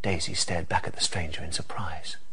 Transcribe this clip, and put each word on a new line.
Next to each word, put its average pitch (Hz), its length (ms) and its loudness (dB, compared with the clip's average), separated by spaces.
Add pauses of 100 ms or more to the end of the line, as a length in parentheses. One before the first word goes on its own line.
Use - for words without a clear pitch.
Daisy 92 320 2
stared 85 340 2
back - 160 2
at 92 80 -2
the - 80 -2
stranger - 420 0
in 85 100 -2
surprise. - 640 -2 (160)